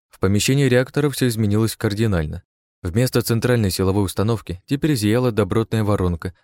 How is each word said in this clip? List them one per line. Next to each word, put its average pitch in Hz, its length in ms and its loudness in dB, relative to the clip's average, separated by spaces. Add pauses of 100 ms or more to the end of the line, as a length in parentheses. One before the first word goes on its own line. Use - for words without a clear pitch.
(100)
В - 80 -20
помещении 127 500 2
реактора 131 400 2
все 131 180 -2
изменилось 110 480 0
кардинально. 98 680 -2 (400)
Вместо 117 400 0
центральной 117 480 0
силовой 95 340 0
установки 101 600 -4
теперь 143 280 0
зияла 113 380 2
добротная 107 520 0
воронка, 92 600 -2